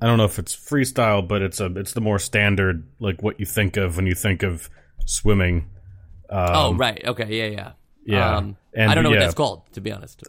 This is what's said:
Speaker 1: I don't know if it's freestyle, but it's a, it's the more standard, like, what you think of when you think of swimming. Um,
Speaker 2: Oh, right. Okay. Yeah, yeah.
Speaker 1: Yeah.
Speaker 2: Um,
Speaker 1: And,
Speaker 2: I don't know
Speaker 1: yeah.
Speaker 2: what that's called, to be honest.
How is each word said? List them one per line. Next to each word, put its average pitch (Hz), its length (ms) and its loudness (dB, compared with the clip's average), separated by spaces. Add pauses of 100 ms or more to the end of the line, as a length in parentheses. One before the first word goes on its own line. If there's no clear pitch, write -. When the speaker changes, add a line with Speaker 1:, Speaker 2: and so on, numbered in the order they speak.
Speaker 1:
I 117 60 0
don't 117 120 4
know 110 60 6
if 101 140 -2
it's - 160 -8
freestyle, 120 720 0
but 98 160 -2
it's 95 180 -4
a, 98 60 -2 (100)
it's 98 160 -8
the 117 80 -4
more 104 200 0
standard, 98 640 0 (140)
like, 98 220 -2
what 107 180 -4
you 101 60 -4
think 101 300 0
of 90 200 0
when 92 100 0
you 90 80 0
think 95 280 -2
of 87 280 -4 (340)
swimming. 90 640 2 (640)
Um, 90 240 0
Speaker 2:
Oh, 147 200 2
right. 120 320 -2
Okay. 117 200 -4 (100)
Yeah, 113 100 -2
yeah. 104 260 -10 (340)
Speaker 1:
Yeah. 107 300 2
Speaker 2:
Um, 98 200 -4 (180)
Speaker 1:
And, 110 160 4
Speaker 2:
I - 40 4
don't - 100 4
know - 60 4
Speaker 1:
yeah. 107 60 6
Speaker 2:
what 101 60 6
that's 85 120 2
called, 110 380 -4
to 110 80 -14
be 104 120 -6
honest. - 360 -18